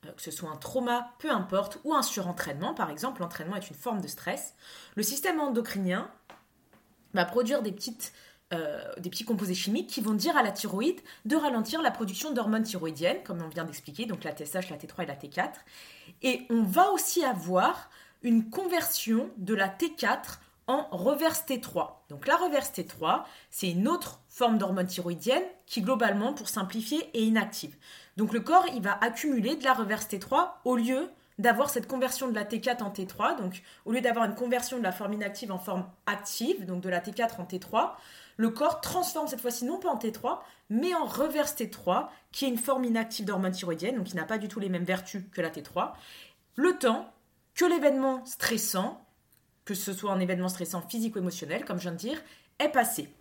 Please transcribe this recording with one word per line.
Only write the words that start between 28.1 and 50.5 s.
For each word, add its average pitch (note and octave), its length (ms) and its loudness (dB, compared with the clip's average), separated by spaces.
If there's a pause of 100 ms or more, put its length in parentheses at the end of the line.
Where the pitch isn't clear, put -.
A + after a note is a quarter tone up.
Donc G#3 160 0
le A3+ 80 0
corps, F4+ 340 8
il A#3 80 -2
va G3+ 180 0
accumuler A#3+ 540 2
de D4 80 -8
la C4 120 6
reverse A3 340 -2
T G3+ 100 -4
trois - 460 2
au B3 100 4
lieu B3+ 340 2 (300)
d'avoir A3+ 320 4
cette - 160 -2
conversion B3+ 420 -2
de A#3 60 0
la G#3 100 -2
T G#3+ 160 -4
quatre A#3+ 240 0
en G3 60 -4
T F#3+ 160 -6
trois. A#3+ 280 0
Donc F#3 280 -6 (220)
au A3 80 -2
lieu B3 80 2
d'avoir A#3 240 4
une A3 100 0
conversion B3 440 0
de A#3 40 -2
la F#3 80 2
forme G3 220 -4
inactive G3+ 400 -6
en F#3 60 -4
forme F#3 300 -4 (180)
active, G#3+ 600 -2
donc F3+ 140 -4
de F#3 80 -6
la F3+ 120 2
T F#3+ 120 -8
quatre A#3 260 -2
en F3 60 -6
T F#3 160 -6
trois, C#4+ 360 0 (400)
le A3+ 140 4
corps D4 300 2
transforme E4+ 480 -2
cette B3 140 -6
fois-ci A#3+ 240 -2
non E4+ 120 -2
pas F4+ 120 0
en C4+ 80 0
T A3+ 120 -2
trois, B3+ 320 -4 (260)
mais D4+ 260 2
en D#4 100 2
reverse D4 500 0
T A#3 160 -4
trois, G#3+ 400 0 (220)
qui - 120 -2
est C4+ 40 4
une A#3+ 100 0
forme C4+ 260 0
inactive A3+ 400 0
d'hormone F#3 280 0
thyroïdienne, F3+ 420 -2
donc G3 120 -2
qui - 100 -8
n'a D#3+ 80 -2
pas A3 140 -2
du G#3 100 -6
tout F#3 100 -8
les G3 100 -2
mêmes F3+ 160 0
vertus F#3 460 -4
que - 100 -6
la E3 100 0
T D#3 120 -10
trois, - 340 -4 (600)
le F4+ 200 4
temps A#3+ 360 2 (420)
que E4+ 100 4
l'événement C4+ 600 4
stressant, A3 800 -2 (640)
que G#3 80 -4
ce F#3+ 180 -4
soit G3 200 -2
un F#3 80 2
événement F3+ 280 2
stressant F3+ 320 -4